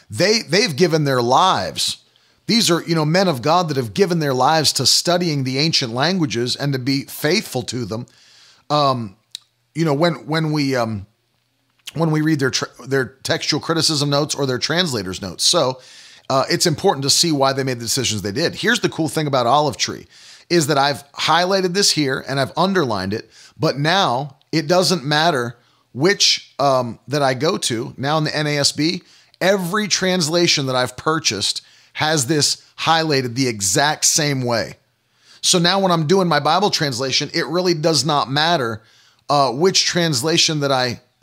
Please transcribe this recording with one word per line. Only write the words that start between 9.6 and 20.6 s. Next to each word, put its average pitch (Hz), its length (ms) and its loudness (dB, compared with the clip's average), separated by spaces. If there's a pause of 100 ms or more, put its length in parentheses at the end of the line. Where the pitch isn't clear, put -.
you 156 80 -2
know, 156 100 2
when, 160 320 0
when 156 280 -2
we, 139 200 0
um, 113 320 -2 (920)
when 160 160 0
we 156 100 0
read 156 180 0
their 131 120 0
tr-, - 120 -2 (240)
their 131 180 0 (180)
textual - 360 -2
criticism 151 500 0
notes 143 260 0
or 139 100 -2
their 127 120 -2
translators' 120 640 -2
notes. 92 220 -6
So, 131 380 2 (480)
uh, 131 180 2
it's 170 200 0
important 160 360 0
to 139 60 0
see - 220 2
why 135 220 2
they 135 100 -2
made 131 160 -4
the 117 60 -10
decisions 110 360 -2
they 101 100 -4
did. 127 240 -2
Here's 214 240 0
the 160 100 0
cool 156 200 -2
thing 156 160 -2
about 131 220 0
Olive 139 300 2
Tree, - 280 -6 (420)
is 165 200 2